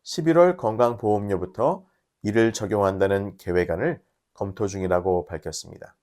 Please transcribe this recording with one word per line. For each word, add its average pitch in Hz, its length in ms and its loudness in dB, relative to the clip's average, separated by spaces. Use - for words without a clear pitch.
십일월 175 540 4
건강보험료부터 110 1300 0
이를 113 300 2
적용한다는 98 840 0
계획안을 90 640 -2
검토 101 320 -6
중이라고 92 600 0
밝혔습니다. - 760 -14